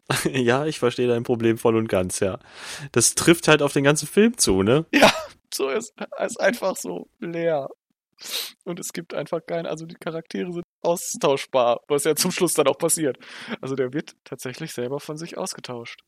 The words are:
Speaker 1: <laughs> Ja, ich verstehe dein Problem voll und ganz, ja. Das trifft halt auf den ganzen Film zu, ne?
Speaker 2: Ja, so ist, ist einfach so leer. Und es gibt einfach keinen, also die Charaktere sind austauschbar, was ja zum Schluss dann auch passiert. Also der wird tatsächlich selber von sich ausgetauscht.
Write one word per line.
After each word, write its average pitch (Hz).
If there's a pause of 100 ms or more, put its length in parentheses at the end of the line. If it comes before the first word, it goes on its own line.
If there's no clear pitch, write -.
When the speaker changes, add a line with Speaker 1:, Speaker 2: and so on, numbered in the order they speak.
Speaker 1:
<laughs> - (240)
Ja, 131
ich 156
verstehe 123
dein 117
Problem 113
voll 117
und 113
ganz, 92
ja. 95 (520)
Das -
trifft -
halt 151
auf 143
den 143
ganzen 151
Film 226
zu, 95
ne? 135
Speaker 2:
Ja, - (420)
so -
ist, - (320)
ist -
einfach 190
so - (120)
leer. 165 (920)
Und 175
es -
gibt 175
einfach 160
keinen, 170
also 160
die 165
Charaktere 175
sind 170 (180)
austauschbar, 139
was 143
ja 156
zum 180
Schluss 170
dann 143
auch 135
passiert. 156 (440)
Also 135
der 127
wird - (100)
tatsächlich 135
selber 127
von 151
sich 165
ausgetauscht. -